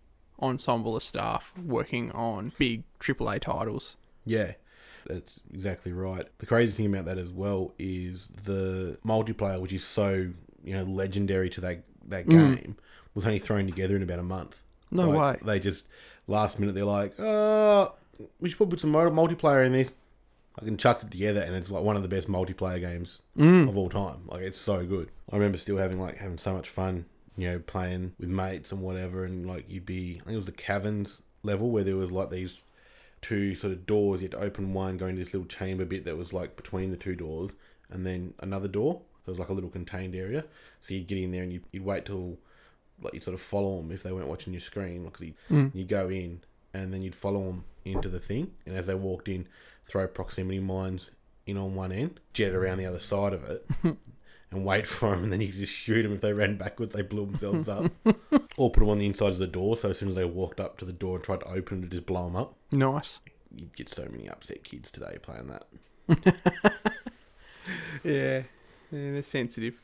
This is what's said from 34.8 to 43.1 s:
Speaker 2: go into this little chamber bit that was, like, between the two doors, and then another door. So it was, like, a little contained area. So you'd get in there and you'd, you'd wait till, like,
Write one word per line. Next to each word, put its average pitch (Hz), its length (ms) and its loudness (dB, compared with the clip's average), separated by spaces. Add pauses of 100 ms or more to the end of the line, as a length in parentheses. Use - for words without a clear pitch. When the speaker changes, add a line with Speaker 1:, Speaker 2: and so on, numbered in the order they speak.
Speaker 2:
go 92 100 -4
into 92 140 -2
this - 120 -10
little 92 140 -4
chamber 95 360 -4
bit 85 220 -6
that 82 120 -4
was, 87 140 -8
like, 90 240 -6
between 95 360 -4
the 87 60 -4
two 92 180 -6
doors, 85 360 -6 (380)
and 92 160 -6
then 92 340 -4
another 98 300 -4
door. 120 320 0 (240)
So - 40 -10
it - 20 -6
was, 90 80 -6
like, 87 100 -6
a 98 40 -2
little 90 160 -4
contained 92 460 -8
area. 113 300 -6 (340)
So - 140 -12
you'd 90 140 -6
get 98 100 -4
in 92 140 -2
there 90 120 -4
and 90 80 -6
you'd, 90 120 -10 (100)
you'd 95 100 -8
wait 98 220 -2
till, 90 320 -8 (640)
like, - 120 -12